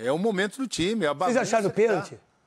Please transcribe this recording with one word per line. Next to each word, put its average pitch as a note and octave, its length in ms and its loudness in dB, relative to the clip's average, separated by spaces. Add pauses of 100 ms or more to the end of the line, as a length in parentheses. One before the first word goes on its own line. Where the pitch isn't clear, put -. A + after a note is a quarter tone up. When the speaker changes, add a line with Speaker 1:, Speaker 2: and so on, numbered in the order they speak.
Speaker 1:
É B2+ 80 2
o D#3 60 0
momento G3+ 400 -2
do C4 80 -4
time, F#3+ 400 -2
é - 20 2
a D3 60 2
Speaker 2:
Vocês F3+ 200 0
Speaker 1:
bagunça B3+ 60 4
Speaker 2:
acharam G#3 300 2
Speaker 1:
que - 60 -6
tá. A3 120 4
Speaker 2:
pênalti? D#3 320 -2 (260)